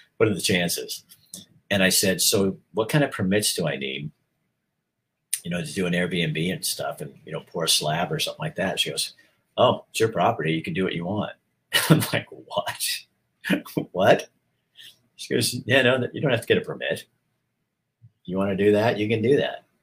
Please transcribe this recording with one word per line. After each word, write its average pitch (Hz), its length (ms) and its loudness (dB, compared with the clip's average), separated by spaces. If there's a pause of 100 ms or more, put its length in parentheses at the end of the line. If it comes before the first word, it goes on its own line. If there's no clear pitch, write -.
(180)
what 110 100 4
are 104 60 0
the 87 80 -4
chances? - 600 -2 (640)
And 98 120 2
I 92 80 4
said, 92 320 2
"So 98 360 2 (160)
what 107 160 0
kind 147 140 4
of 139 80 -2
permits 101 420 0
do 85 140 -2
I 69 80 -2
need, 67 340 -8 (1300)
you 87 60 -8
know, 87 140 -2
to 76 100 -10
do 92 120 -2
an 87 60 0
Airbnb 85 600 -2
and - 120 -8
stuff - 360 -6
and, 76 140 -12 (100)
you 76 80 -14
know, 80 80 -8
pour 85 240 -8
a 80 40 0
slab 82 440 0
or 78 60 -2
something - 240 -6
like 80 140 -8
that?" 90 240 -2
She - 100 -4
goes, - 240 -6 (420)
"Oh, 113 340 4
it's - 100 -6
your 110 100 4
property. 87 420 0
You 80 100 -2
can 85 120 -8
do 95 100 0
what - 100 -2
you 85 100 -6
want." 95 280 -4 (280)
<laughs> - 300 -2
I'm 156 100 8 (120)
like, - 180 -2
"What? - 520 -8 (640)
<laughs> - 440 -2
What?" - 360 4 (880)
She - 180 -6
goes, 123 200 0 (120)
"Yeah, 131 160 4
no, 123 300 2
you 143 100 -8
don't 139 100 2
have 117 100 0
to - 40 -16
get 101 120 4
a 85 40 0
permit. 73 440 -6 (1200)
You 90 120 -8
wanna 98 200 0
do 104 160 6
that? 104 260 4
You 107 100 0
can 110 140 2
do 143 140 6
that." - 280 -2 (180)